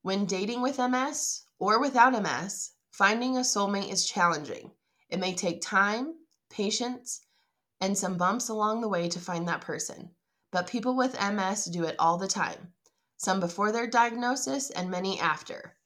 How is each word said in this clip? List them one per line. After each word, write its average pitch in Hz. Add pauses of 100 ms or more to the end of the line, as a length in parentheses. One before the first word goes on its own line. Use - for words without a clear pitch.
When 196
dating 202
with 269
M 254
S 269 (160)
or 208
without 254
M 208
S, 156 (200)
finding 233
a 254
soulmate 202
is 190
challenging. 165 (380)
It 170
may 185
take 175
time, 220 (360)
patience, 240 (580)
and 196
some 185
bumps 185
along 220
the 220
way 175
to 175
find 170
that 156
person. - (420)
But 180
people 247
with 262
M 202
S 190
do 175
it 160
all 170
the 190
time, - (480)
some 190
before 196
their 233
diagnosis 247
and 180
many 185
after. - (120)